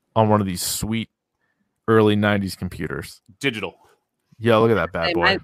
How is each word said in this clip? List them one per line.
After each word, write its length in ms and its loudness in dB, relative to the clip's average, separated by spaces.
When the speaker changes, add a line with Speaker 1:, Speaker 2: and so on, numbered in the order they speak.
Speaker 1:
on 120 2
one 120 4
of 80 -2
these 140 -6
sweet 480 -8
early 300 4
nineties 400 -2
computers. 680 -10
Speaker 2:
Digital. 380 -6
Speaker 1:
Yeah, 160 4
look 160 4
at 20 4
that 180 -2
bad 160 -4
Speaker 3:
Hey, 60 -2
Speaker 1:
boy. 80 -2
Speaker 3:
my, 200 0